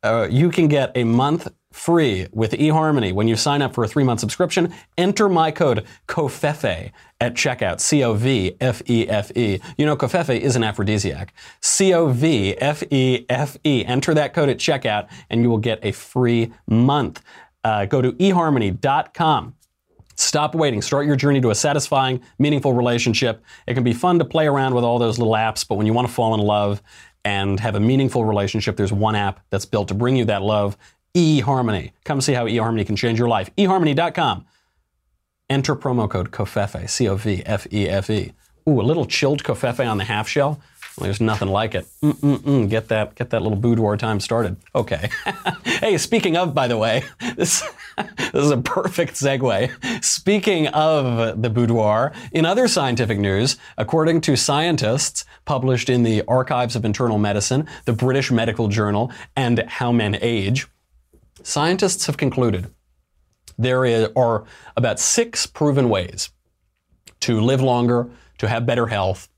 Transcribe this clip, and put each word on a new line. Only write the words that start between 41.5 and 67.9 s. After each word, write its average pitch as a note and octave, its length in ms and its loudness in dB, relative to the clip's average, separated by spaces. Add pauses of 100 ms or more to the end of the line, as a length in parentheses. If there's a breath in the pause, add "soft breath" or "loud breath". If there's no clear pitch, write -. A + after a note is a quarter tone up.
it. E2+ 100 -6 (160)
Mm-mm-mm. C#3+ 640 2
Get A2 200 -2
that, A2 260 -2
get - 160 -6
that A2+ 100 0
little G#2 160 -2
boudoir A2+ 400 2
time G#2+ 240 -2
started. A2 360 -2 (180)
Okay. G2+ 360 -2 (140)
<laughs> - 240 -6 (160)
Hey, A3 320 0
speaking F3+ 400 0
of, F3 180 0
by C#3 120 0
the A#2+ 100 0
way, A2+ 280 0 (160)
<laughs> A#3+ 160 -8
this, - 260 -2 (200)
<laughs> - 340 -12
this - 180 -6
is C#3+ 160 2
a C#3 60 2
perfect - 580 -4
segue. C3+ 880 -2
Speaking F#3+ 640 0
of B2 720 0
the A#2+ 80 0
boudoir, A2+ 640 2 (200 loud breath)
in D#3+ 120 2
other A3 220 2
scientific A#2+ 500 0
news, G2+ 420 0 (180 loud breath)
according D#3+ 460 0
to D3+ 120 2
scientists C#3+ 880 0 (200 loud breath)
published C3 440 0
in B2 140 4
the A2+ 240 2
Archives B2 480 0
of A#2+ 100 -4
Internal A2 320 0
Medicine, G#2+ 520 0 (160 loud breath)
the B2 80 -2
British C3 400 0
Medical A2+ 340 0
Journal, G#2 460 0 (240 loud breath)
and A#2+ 320 0
How A#2+ 240 -2
Men G#2+ 280 0
Age, A#2 460 -2 (800)
scientists F3+ 600 -2
have D3 100 -4
concluded A#2+ 580 -2 (840)
there B2+ 300 2
i-, A2+ 300 2
are A2+ 280 2 (320 loud breath)
about A#2+ 220 0
six - 480 0
proven C#3+ 420 0
ways F#2 420 -4 (880)
to A2+ 200 0
live C3 220 2
longer, A#2+ 480 2 (280 loud breath)